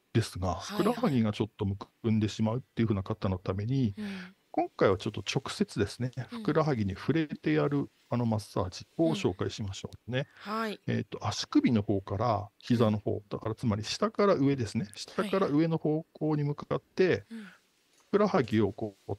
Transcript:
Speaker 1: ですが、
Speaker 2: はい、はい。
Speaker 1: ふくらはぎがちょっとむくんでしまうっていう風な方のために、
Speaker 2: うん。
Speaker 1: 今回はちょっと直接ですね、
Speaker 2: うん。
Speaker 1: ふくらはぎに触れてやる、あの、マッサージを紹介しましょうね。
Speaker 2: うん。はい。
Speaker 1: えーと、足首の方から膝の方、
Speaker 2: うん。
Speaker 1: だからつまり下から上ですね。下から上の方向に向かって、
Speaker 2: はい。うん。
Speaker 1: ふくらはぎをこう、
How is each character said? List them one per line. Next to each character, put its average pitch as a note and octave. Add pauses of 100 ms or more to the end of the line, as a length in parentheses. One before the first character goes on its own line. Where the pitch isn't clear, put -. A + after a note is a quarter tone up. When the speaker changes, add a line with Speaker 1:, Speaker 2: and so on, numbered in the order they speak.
(140)
Speaker 1:
で A2+
す -
が、 F2+
Speaker 2:
は -
い、 -
は -
い。 G#3
Speaker 1:
ふ -
く -
ら A3+
は A3+
ぎ B2
が G#2+
ち -
ょ -
っ G#2 (100)
と G#2
む G2
く -
ん A2
で G#2+
し -
ま A2
う B2
っ - (140)
て -
い A2+
う -
風 G#2+
な F#2+
方 -
の F#2
た -
め G2+
に、 B2
Speaker 2:
う G#3+
ん。 G#3 (500)
Speaker 1:
今 F4
回 -
は F#2+
ち -
ょ -
っ -
と G#2
直 -
接 -
で G#2
す -
ね、 B2
Speaker 2:
う B2+
ん。 A#2 (140)
Speaker 1:
ふ A3+
く D3
ら D#3
は D3
ぎ G#2+
に F#2+
触 -
れ D#3+
て -
や D3+
る、 C#3+ (180)
あ B2
の、 B2
マ A2+
ッ G#2+
サ -
ー F#2
ジ - (100)
を E3
紹 B2
介 G#2
し -
ま G2
し -
ょ - (160)
う A#2
ね。 C3 (180)
Speaker 2:
う G3+
ん。 -
は A3+
い。 -
Speaker 1:
え A#2
ー -
と、 -
足 -
首 C#4
の G#2+
方 G2
か G2
ら G#2 (100)
膝 A2+
の G2+
方、 G#2
Speaker 2:
う -
ん。 G2
Speaker 1:
だ -
か -
ら A2
つ -
ま G#2
り G#2+
下 -
か G3+
ら F#3+
上 C#3
で C3
す -
ね。 G3
下 -
か F#3+
ら F#3+
上 D3
の E3
方 D#3
向 D3+
に D3
向 D3
か -
っ C3+
て、 -
Speaker 2:
は C#3
い。 G#2
う -
ん。 A3 (500)
Speaker 1:
ふ -
く G3+
ら G#3
は F3
ぎ G#2+
を G2+
こ G#2+ (120)
う、 G2+